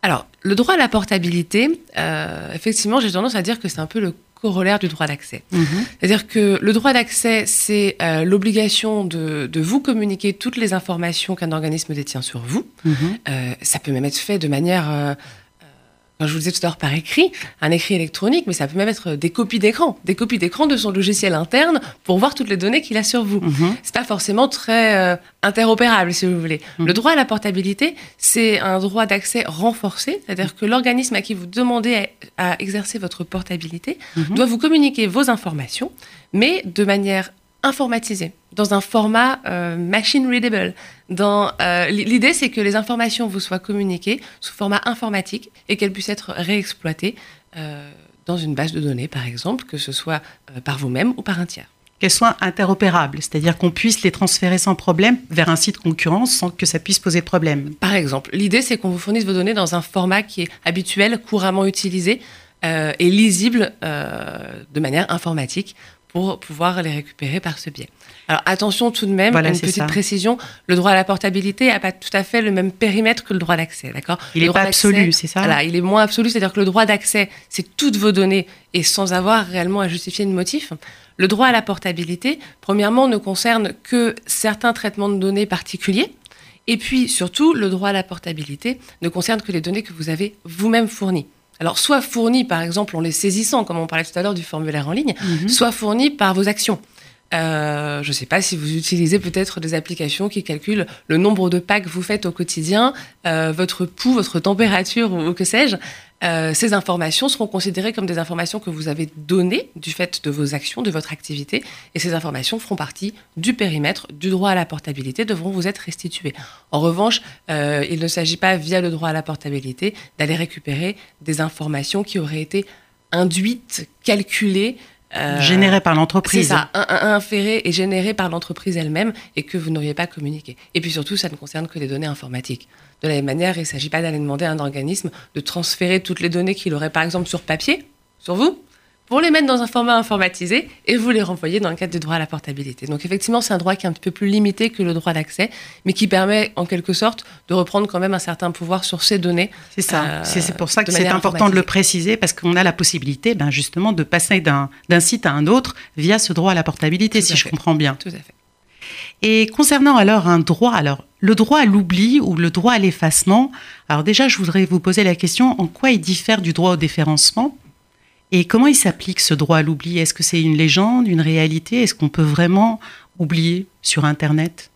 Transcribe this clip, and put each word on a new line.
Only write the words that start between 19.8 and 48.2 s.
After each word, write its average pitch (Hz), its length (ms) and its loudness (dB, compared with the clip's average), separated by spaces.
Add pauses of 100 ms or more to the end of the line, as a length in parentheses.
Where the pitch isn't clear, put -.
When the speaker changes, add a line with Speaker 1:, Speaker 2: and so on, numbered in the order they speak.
Speaker 1:
des 190 100 0
copies 226 220 -2
d'écran 175 300 0
de 277 100 2
son 208 140 -2
logiciel 190 420 0
interne 294 460 2 (240)
pour 185 160 2
voir 277 160 2
toutes 226 140 -4
les 202 80 0
données 220 240 2
qu'il 214 160 -4
a 214 60 0
sur 240 200 0
vous. 202 160 0
Speaker 2:
Mhm. 170 420 2
Speaker 1:
C'est - 140 -12
pas 226 80 0
forcément 214 440 2
très, 226 480 2
euh, 180 200 4 (260)
interopérable, 214 720 4
si 180 120 -2
vous 180 140 2
voulez. 160 220 -4 (180)
Speaker 2:
Mhm. 165 80 2
Speaker 1:
Le 180 60 4
droit 226 180 2
à 320 40 4
la 269 100 4
portabilité, 208 680 -2 (220)
c'est 220 420 2
un 190 200 0
droit 202 260 0
d'accès 202 420 -2
renforcé, 226 760 -4
c'est-à-dire 185 300 -4
que - 100 -4
l'organisme 247 500 0
à 196 60 0
qui 214 120 -8
vous 180 140 -10
demandez 233 600 0 (280)
à, 180 140 0
à - 100 -4
exercer 202 380 -6
votre 180 260 -8
portabilité 175 720 -8 (180)
Speaker 2:
Mhm. 165 200 -2
Speaker 1:
doit 247 100 4
vous 233 140 0
communiquer 285 480 4
vos 254 220 2
informations, 180 600 -4 (400)
mais 269 320 2
de 196 220 0
manière 196 460 0 (340)
informatisée, 233 680 -2 (200)
dans 202 200 0
un 196 80 2
format, 233 680 2
euh, 175 300 -4
machine 202 500 0
readable, 220 460 0 (360)
dans, 202 380 2 (140)
euh, 175 240 2
l-, 180 100 0
l'idée, 247 380 2
c'est 277 160 0
que - 100 -4
les 202 160 0
informations 233 520 -2
vous 196 120 -4
soient 185 200 -4
communiquées 202 600 -2 (220)
sous - 120 -12
format 202 300 0
informatique 214 640 -6 (200)
et 208 80 0
qu'elles 196 160 -2
puissent 196 160 -8
être - 260 -8
réexploitées, 190 800 -4 (400)
euh, 147 340 -14 (360)